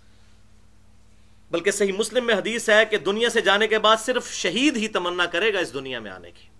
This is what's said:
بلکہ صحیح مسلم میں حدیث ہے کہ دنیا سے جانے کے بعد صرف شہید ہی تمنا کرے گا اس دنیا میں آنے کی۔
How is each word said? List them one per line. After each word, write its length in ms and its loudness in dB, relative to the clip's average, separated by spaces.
بلکہ 200 -2
صحیح 220 0
مسلم 340 -2
میں 80 2
حدیث 360 -2
ہے 140 6
کہ 140 -2
دنیا 300 0
سے 120 0
جانے 280 4
کے 100 2
بعد 180 6
صرف 360 -4
شہید 440 0
ہی 120 -2
تمنا 380 -2
کرے 280 0
گا 40 -2
اس 160 -4
دنیا 240 -8
میں 120 -12
آنے 200 -18
کی۔ 160 -20